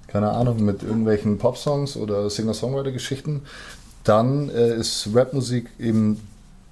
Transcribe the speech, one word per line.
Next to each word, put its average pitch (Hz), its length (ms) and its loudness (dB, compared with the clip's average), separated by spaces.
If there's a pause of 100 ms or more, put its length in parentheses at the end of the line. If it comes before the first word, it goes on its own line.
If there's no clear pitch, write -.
keine 104 220 0
Ahnung, 113 340 2
mit 101 200 2
irgendwelchen 107 560 2
Popsongs 139 580 0
oder 104 320 -2
Singer-Songwriter-Geschichten, 127 1120 -4 (600)
dann, 131 460 4
äh, 117 260 2
ist 107 400 -4
Rapmusik 123 640 0
eben 110 400 2 (520)